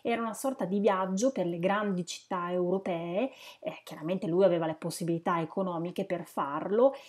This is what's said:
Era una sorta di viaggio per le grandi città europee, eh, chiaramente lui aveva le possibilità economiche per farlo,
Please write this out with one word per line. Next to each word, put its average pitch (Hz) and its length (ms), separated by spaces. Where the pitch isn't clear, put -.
Era 233 200
una 220 120
sorta 262 320
di 196 120
viaggio 196 540
per 185 140
le 170 120
grandi 190 480
città 175 460
europee, 180 800
eh, - 240
chiaramente 185 460
lui 180 160
aveva 170 220
le 160 120
possibilità 170 600
economiche 175 640
per 170 220
farlo, 190 680